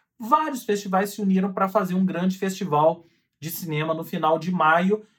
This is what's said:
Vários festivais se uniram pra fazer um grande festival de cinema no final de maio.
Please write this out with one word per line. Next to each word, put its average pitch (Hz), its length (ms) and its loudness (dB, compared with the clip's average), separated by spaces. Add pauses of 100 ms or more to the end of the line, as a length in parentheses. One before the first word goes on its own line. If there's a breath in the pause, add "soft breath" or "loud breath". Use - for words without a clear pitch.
(180)
Vários 285 440 0
festivais 202 480 -2
se - 100 -10
uniram 190 320 2
pra 190 160 0
fazer 190 260 0
um 190 100 2
grande 185 320 -2
festival 165 640 0 (360 soft breath)
de 151 100 -10
cinema 160 440 -4
no 160 100 -6
final 160 340 0
de 160 140 -4
maio. 175 520 2 (160 soft breath)